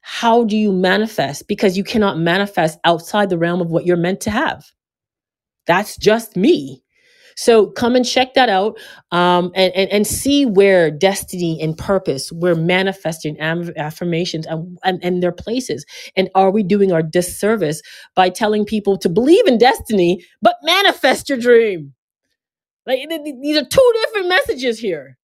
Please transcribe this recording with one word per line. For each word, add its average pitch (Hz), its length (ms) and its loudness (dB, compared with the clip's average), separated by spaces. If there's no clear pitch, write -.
how 233 360 2
do 214 120 -2
you 214 160 2
manifest? 185 760 -2
Because 202 280 0
you 196 80 -4
cannot 196 360 -2
manifest 170 640 0
outside 180 480 0
the 170 80 -2
realm 170 200 -2
of 170 120 -4
what 170 160 -2
you're 175 100 2
meant 180 240 -2
to - 80 -6
have. 240 340 -4
That's 185 320 -2
just 214 400 0
me. 180 460 0
So 220 320 4
come 240 280 -2
and 247 100 2
check 254 300 -2
that 254 120 4
out, 208 320 0
um, 175 440 2
and, 185 200 2
and, 190 160 0
and 208 160 2
see 285 380 0
where 190 440 4
destiny 170 720 -2
and 160 160 -4
purpose, 180 540 -4
we're 170 240 0
manifesting 165 840 -2
am-, 165 360 -4
affirmations 165 680 -6
and, 160 400 -10
and, 180 180 -4
and 180 180 -2
their 175 120 0
places. 233 520 -8
And 190 180 0
are 190 160 4
we 214 140 0
doing 196 300 2
our 160 100 2
disservice 175 800 -2
by 185 140 4
telling 208 360 -2
people 202 320 -2
to 190 120 -2
believe 285 380 4
in 247 100 4
destiny, 196 680 2
but 349 220 4
manifest 330 640 0
your 277 100 -2
dream? 220 560 2
Like, 254 140 -2
th-, 320 140 -6
th-, 294 180 -10
these 294 160 0
are 294 80 -2
two 494 280 4
different 415 240 -4
messages 262 500 -2
here. 156 440 -8